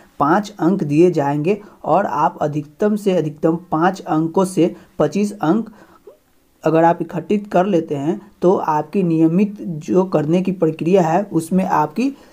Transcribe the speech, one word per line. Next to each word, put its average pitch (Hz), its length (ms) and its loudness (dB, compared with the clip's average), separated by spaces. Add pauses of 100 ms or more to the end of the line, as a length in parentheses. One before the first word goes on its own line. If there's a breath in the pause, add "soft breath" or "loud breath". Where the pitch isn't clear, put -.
(200 loud breath)
पाँच 180 380 0
अंक 170 260 0
दिए 156 260 4
जाएंगे 151 500 -2 (240 loud breath)
और 180 220 2
आप 165 360 -2
अधिकतम 151 540 -2
से 202 160 0
अधिकतम 165 460 0 (120)
पाँच 180 300 0
अंकों 165 440 0
से 180 300 0 (240 loud breath)
पच्चीस 196 360 0
अंक 196 380 -2 (920 loud breath)
अगर 160 200 4
आप 170 180 4
इकट्ठित 208 440 -4
कर 185 200 2
लेते 160 280 -2
हैं, 156 260 -2 (220 loud breath)
तो 180 120 4
आपकी 156 480 -2
नियमित 170 580 2
जो 180 440 -2
करने 165 380 0
की 185 100 -2
प्रक्रिया 165 500 0
है, 165 200 0
उसमें 185 420 -2
आपकी 165 460 -2 (220 loud breath)